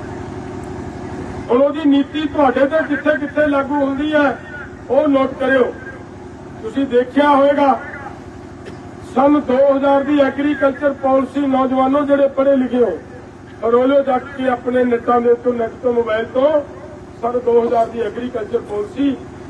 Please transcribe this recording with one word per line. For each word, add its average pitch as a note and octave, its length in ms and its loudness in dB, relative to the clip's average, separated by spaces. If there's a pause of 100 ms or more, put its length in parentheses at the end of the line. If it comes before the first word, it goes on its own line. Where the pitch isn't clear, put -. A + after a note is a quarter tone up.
(1500)
ਹੁਣ B3 100 4
ਉਹਦੀ C#4+ 240 2
ਨੀਤੀ C#4 360 2
ਤੁਹਾਡੇ C#4 440 4
ਤੇ D#4+ 120 0 (120)
ਕਿੱਥੇ D4 280 0
ਕਿੱਥੇ D4 300 0
ਲਾਗੂ C#4 280 0
ਹੁੰਦੀ C#4 380 0
ਹੈ, C#4+ 240 2 (520)
ਉਹ D4 180 4
ਨੋਟ C4+ 320 2
ਕਰਿਓ। C4 340 2 (880)
ਤੁਸੀਂ C4+ 220 -2
ਦੇਖਿਆ B3 440 2
ਹੋਵੇਗਾ, C#4 500 4 (1400)
ਸੰਨ C#4+ 240 4
ਦੋ C4+ 380 2
ਹਜ਼ਾਰ C#4 260 2
ਦੀ C#4+ 160 2
ਐਗਰੀਕਲਚਰ C#4 720 0
ਪਾਲਿਸੀ, C4+ 540 0
ਨੌਜਵਾਨੋ C4+ 580 2
ਜਿਹੜੇ C#4 220 4
ਪੜ੍ਹੇ C4+ 280 2
ਲਿਖੇ B3 220 0
ਹੋ, F#3+ 220 2 (720)
ਰੋਲਿਓ C4+ 320 4
ਜੱਟ B3+ 200 0 (140)
ਕੇ C4 100 0
ਆਪਣੇ B3 360 0
ਨੈੱਟਾਂ A#3+ 380 2
ਦੇ A#3+ 80 2
ਉੱਤੋਂ, A#3+ 240 2
ਨੈੱਟ A3+ 180 -2 (120)
ਤੋਂ, A#3+ 100 2
ਮੋਬਾਈਲ A3+ 320 0
ਤੋਂ, C#4+ 360 2 (600)
ਸੰਨ A#3+ 180 -2
ਦੋ A#3 280 2
ਹਜ਼ਾਰ A3+ 200 2
ਦੀ A#3 140 -6
ਐਗਰੀਕਲਚਰ A3 580 -4
ਪਾਲਿਸੀ, B3 580 -2 (320)